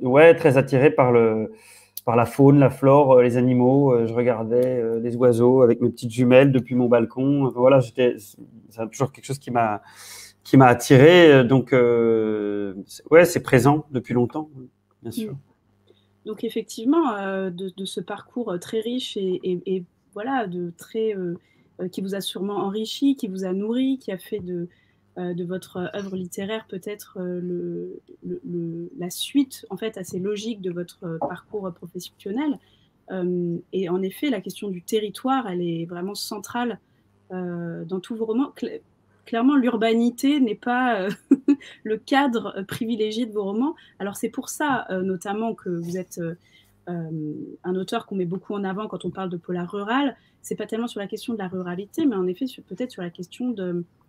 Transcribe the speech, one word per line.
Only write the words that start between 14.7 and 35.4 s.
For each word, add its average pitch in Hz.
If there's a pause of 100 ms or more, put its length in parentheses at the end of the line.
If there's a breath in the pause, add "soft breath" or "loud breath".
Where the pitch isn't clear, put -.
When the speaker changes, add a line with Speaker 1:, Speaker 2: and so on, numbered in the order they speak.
Speaker 1:
bien 117
sûr. 214
Speaker 2:
Mm. 139 (880)
Donc, 214
effectivement, 233
euh, 190
de, 185
de 190
ce 190
parcours, 208
euh, 175
très 220
riche 240
et, 190
et, 180
et 185 (280)
voilà, 226
de 175
très, 220
euh, 180 (460)
euh, 185
qui 175
vous 190
a 190
sûrement 196
enrichi, 220
qui 254
vous 190
a 185
nourri, 240
qui 226
a 185
fait 208
de, 175 (520)
euh, 180
de 175
votre 180
œuvre 196
littéraire 196
peut-être, 208
euh, 180
le, 175 (260)
le, 180
le, 170
la 175
suite, -
en 190
fait, 220
assez 190
logique 208
de 180
votre, 175
euh, 165
parcours 190
professionnel. 202 (540)
Euh, 180 (160)
et 185
en 185
effet, 190
la 208
question 202
du 175
territoire, 226